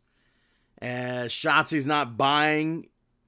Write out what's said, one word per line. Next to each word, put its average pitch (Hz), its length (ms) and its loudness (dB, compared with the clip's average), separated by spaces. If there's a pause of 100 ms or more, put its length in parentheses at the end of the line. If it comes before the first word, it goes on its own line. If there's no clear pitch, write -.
(800)
Uh, 123 460 -6
Shotzi's 151 600 2
not 143 300 -2
buying 151 720 2 (400)